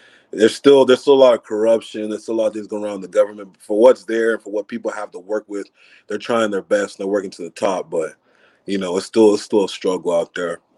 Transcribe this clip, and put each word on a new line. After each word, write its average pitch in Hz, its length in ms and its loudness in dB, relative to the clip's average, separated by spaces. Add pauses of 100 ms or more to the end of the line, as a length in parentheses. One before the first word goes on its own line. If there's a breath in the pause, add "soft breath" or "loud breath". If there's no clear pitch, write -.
(320 soft breath)
there's 107 240 2
still, 139 300 6
there's 127 160 4
still 143 120 4
a - 20 6
lot 127 200 6
of - 80 -6
corruption. 110 680 -2
There's 107 140 -8
still 120 100 -8
a 110 80 -2
lot 110 60 -2
of 101 60 -6
things 104 120 -12
going 104 180 -10
around 104 120 -8
in 95 60 -12
the 90 60 -14
government. 104 520 -4
For 107 200 -4
what's 120 240 6
there 113 300 -2
and 104 80 -6
for - 80 -18
what 104 180 -8
people 110 240 -10
have 104 200 -12
to 92 80 -16
work 104 280 -8
with, 101 200 -10 (400 soft breath)
they're 104 100 -8
trying 113 320 -2
their 95 140 -4
best 101 320 -2
and 101 100 -10
they're 98 60 -4
working 98 180 -2
to - 140 -16
the 82 80 -14
top. 92 400 -6
But, 78 240 -6 (500)
you 98 140 -6
know, 90 180 -4
it's 95 80 -4
still, 107 300 4
it's - 80 -6
still 101 220 -2
a - 40 -6
struggle 87 460 -4
out 85 180 -4
there. 85 280 -8 (160)